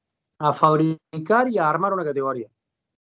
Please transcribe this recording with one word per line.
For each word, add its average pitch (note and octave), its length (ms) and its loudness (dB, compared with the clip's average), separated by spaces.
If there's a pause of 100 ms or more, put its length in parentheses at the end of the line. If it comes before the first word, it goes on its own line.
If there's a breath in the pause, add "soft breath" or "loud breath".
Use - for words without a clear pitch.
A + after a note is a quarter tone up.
(380)
a D3 140 2
fabricar D#3+ 960 0
y A3 100 -2
a D#3+ 100 2
armar F3 240 0
una F#3 120 -2
categoría. C3+ 440 -6 (680)